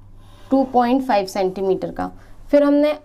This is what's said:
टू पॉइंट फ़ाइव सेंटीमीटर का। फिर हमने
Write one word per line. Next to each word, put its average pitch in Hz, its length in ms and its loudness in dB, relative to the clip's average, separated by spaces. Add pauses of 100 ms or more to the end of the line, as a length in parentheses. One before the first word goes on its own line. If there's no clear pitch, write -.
(500)
टू 269 140 2
पॉइंट 247 380 0
फ़ाइव 208 240 0
सेंटीमीटर 190 640 -2
का। 180 200 -8 (400)
फिर 285 120 6
हमने 294 420 2